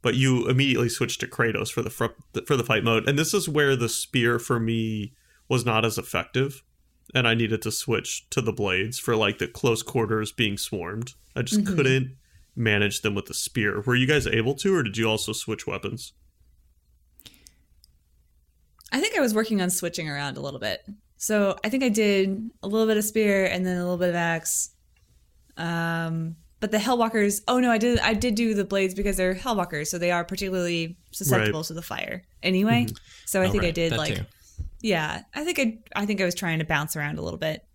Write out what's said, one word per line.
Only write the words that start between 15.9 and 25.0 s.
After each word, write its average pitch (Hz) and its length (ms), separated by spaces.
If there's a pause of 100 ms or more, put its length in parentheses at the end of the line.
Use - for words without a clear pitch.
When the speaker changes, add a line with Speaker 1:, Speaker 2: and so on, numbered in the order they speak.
Speaker 2:
I 247 80
think 440 180
I 330 40
was 233 120
working 220 280
on 180 80
switching 170 400
around 143 280
a 139 40
little 139 180
bit. 104 220 (360)
So 202 460
I 214 60
think 262 140
I 254 60
did 208 600 (140)
a 196 40
little 220 200
bit 214 100
of 214 60
spear 208 420
and 180 200
then 180 120
a 175 40
little 180 160
bit 180 120
of 170 60
axe. 170 560 (840)